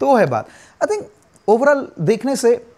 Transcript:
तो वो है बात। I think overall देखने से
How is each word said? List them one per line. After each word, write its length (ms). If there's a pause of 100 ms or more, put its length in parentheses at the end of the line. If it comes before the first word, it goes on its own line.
तो 60
वो 100
है 100
बात। 200 (380)
I 40
think 140 (480)
overall 340 (160)
देखने 360
से 300 (100)